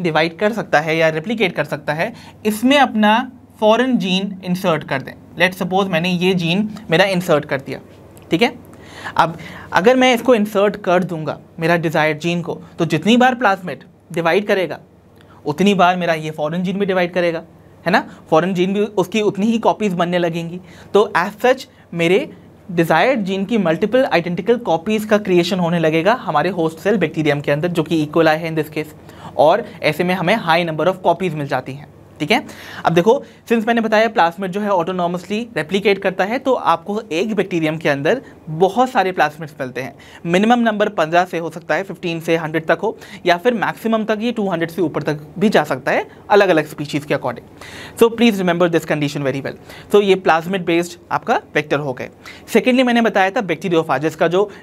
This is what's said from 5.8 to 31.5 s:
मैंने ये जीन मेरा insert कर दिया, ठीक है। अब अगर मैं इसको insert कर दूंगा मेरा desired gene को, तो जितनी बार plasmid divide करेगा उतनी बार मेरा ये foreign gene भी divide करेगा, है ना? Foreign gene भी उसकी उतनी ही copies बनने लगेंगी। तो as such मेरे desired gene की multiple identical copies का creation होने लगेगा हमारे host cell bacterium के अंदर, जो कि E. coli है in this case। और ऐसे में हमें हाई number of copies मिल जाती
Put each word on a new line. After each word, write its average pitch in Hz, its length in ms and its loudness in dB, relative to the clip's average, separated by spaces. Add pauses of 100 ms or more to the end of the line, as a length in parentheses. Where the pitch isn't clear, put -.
मैंने 175 200 -2
ये 180 240 2
जीन 175 340 0 (220)
मेरा 170 140 4
insert 175 400 0
कर 139 160 -4
दिया, 135 200 -12 (500)
ठीक 170 120 0
है। - 100 2 (640)
अब 165 200 0 (360)
अगर 202 240 4
मैं 254 180 4
इसको 247 200 4
insert 208 420 2
कर 185 280 2
दूंगा 156 340 -6 (220)
मेरा 165 160 2
desired 156 420 0
gene 170 240 -2
को, 151 160 -8 (200)
तो 175 60 0
जितनी 165 320 2
बार 247 180 4
plasmid 190 500 -2 (280)
divide 170 340 0
करेगा 185 340 -2 (680)
उतनी 185 280 2
बार 180 220 4
मेरा 170 180 -2
ये 156 160 -6
foreign 160 320 -4
gene 190 160 -4
भी 196 80 -2
divide 180 280 -2
करेगा, 170 280 0 (440)
है 170 60 2
ना? 220 140 2 (240)
Foreign 190 240 2
gene 185 200 0
भी 208 60 0
उसकी 214 400 -2
उतनी 202 260 0
ही 233 120 2
copies 214 360 0
बनने 175 240 0
लगेंगी। 170 420 -4 (340)
तो 208 220 4
as 185 280 -2
such - 220 2 (280)
मेरे 180 340 2 (420)
desired 175 540 2
gene 190 200 -2
की 226 140 0
multiple 202 460 2
identical 175 540 0
copies 214 460 -2
का 214 140 2
creation 185 400 2
होने 170 200 0
लगेगा 160 360 2
हमारे 170 360 -2
host 160 280 -2
cell 220 180 0
bacterium 151 440 0
के 143 120 -2
अंदर, 151 160 0
जो 170 140 0
कि 156 240 -2
E. 147 100 -10
coli 160 200 4
है 165 140 -6
in 160 100 -2
this 156 140 -6
case। 151 200 -8 (420)
और 180 280 4 (180)
ऐसे 151 220 -2
में 180 100 0
हमें 185 200 0
हाई 170 320 0
number 156 200 -4
of 185 200 0
copies 170 280 0
मिल 147 120 -6
जाती 131 280 -6